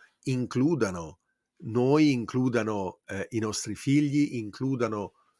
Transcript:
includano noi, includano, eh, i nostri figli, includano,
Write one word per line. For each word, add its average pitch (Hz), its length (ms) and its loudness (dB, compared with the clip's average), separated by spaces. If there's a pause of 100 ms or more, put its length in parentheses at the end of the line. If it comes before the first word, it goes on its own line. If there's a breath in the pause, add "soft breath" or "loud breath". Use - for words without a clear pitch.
(240 soft breath)
includano 123 960 -2 (420)
noi, 135 500 4
includano, 113 920 0
eh, 98 260 -6
i 117 80 -2
nostri 107 360 -4
figli, 147 640 2
includano, 110 760 -4 (260)